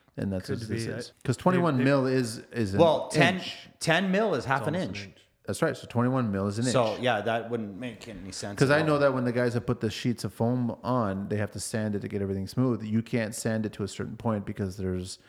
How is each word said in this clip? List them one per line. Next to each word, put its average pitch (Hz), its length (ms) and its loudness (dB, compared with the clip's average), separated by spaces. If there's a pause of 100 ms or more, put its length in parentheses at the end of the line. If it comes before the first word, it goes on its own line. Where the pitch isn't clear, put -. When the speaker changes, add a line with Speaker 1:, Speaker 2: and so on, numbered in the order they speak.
(160)
Speaker 1:
And 101 160 -4
that's 95 160 -4
Speaker 2:
Could 127 120 -4
Speaker 1:
what 113 100 -10
this 113 160 -4
Speaker 2:
be. - 60 -6
Speaker 1:
is. 117 200 -10 (120)
Speaker 2:
I, - 40 -12
Speaker 1:
'Cause 123 80 2
twenty-one 175 420 2
Speaker 2:
they, 123 60 2
they 135 60 6
Speaker 1:
mil 139 160 4
is, 131 320 0 (160)
is 107 200 0
an 101 60 2
Speaker 3:
Well, 156 300 4
ten, 170 300 4
Speaker 1:
inch. - 280 -12 (140)
Speaker 3:
ten 180 300 2
mil 202 240 2
is 117 100 -2
half 135 160 2
Speaker 2:
It's - 80 -2
Speaker 3:
an 156 60 -2
Speaker 2:
almost 170 140 -2
Speaker 3:
inch. 92 120 -8
Speaker 2:
an 101 80 -12
inch. - 80 -20 (280)
Speaker 1:
That's - 160 -2
right. 160 140 0
So - 120 -14
twenty-one 120 440 2
mil 98 160 0
is 101 100 -2
an 120 60 0
Speaker 3:
So, 117 300 4
Speaker 1:
inch. 92 80 -6
Speaker 3:
yeah, 120 180 2
that 113 300 0
wouldn't 107 280 -4
make 117 300 -10
any 95 240 -12
sense 101 260 -8
Speaker 1:
'Cause 135 140 6
Speaker 3:
at 147 80 6
Speaker 1:
I - 20 2
know 156 120 2
Speaker 3:
all. 143 60 2
Speaker 1:
that 139 140 4
when 127 120 0
the 123 80 0
guys 123 220 2
have 117 100 -2
put 120 160 -2
the 113 100 0
sheets - 320 -2
of 104 100 -4
foam 120 400 0 (120)
on, 101 420 0
they 104 80 -2
have 104 160 -2
to 104 80 -10
sand 107 360 -2
it 98 40 -2
to 101 80 -6
get 101 140 -2
everything 98 260 -2
smooth. 123 340 0
You 110 200 0
can't 113 340 -2
sand 110 300 0
it 101 80 -4
to 107 100 -4
a 98 60 -2
certain - 260 -8
point 107 300 -2
because 98 320 -4
there's 92 520 -4